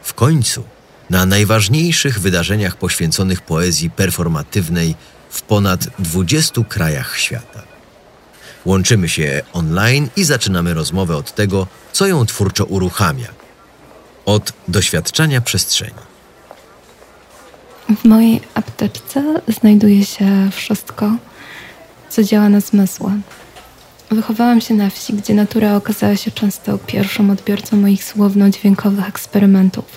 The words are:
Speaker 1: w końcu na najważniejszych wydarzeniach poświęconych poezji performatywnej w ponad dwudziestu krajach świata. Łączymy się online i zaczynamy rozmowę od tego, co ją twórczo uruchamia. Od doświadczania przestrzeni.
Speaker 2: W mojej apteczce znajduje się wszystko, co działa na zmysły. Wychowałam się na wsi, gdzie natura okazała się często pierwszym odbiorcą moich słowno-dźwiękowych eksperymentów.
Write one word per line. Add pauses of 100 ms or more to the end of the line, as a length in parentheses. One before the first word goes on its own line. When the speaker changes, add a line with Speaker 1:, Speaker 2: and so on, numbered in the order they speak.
Speaker 1:
w
końcu (460)
na
najważniejszych
wydarzeniach
poświęconych
poezji
performatywnej (340)
w
ponad (120)
dwudziestu
krajach
świata. (1040)
Łączymy
się (120)
online
i
zaczynamy
rozmowę
od
tego, (240)
co
ją
twórczo
uruchamia. (960)
Od (140)
doświadczania
przestrzeni. (2000)
Speaker 2:
W
mojej (120)
apteczce (180)
znajduje
się
wszystko, (1000)
co
działa
na
zmysły. (1000)
Wychowałam
się
na
wsi,
gdzie
natura
okazała
się
często
pierwszym
odbiorcą
moich
słowno-dźwiękowych
eksperymentów. (120)